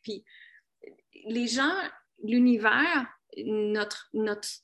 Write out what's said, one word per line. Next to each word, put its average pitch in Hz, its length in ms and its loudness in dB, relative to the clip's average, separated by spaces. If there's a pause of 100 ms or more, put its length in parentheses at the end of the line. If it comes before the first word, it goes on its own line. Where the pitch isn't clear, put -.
puis 208 220 -12 (1000)
les 233 200 -2
gens, 269 280 0 (480)
l'univers, 247 840 4 (300)
notre, 208 800 -4
notre 208 340 -2 (160)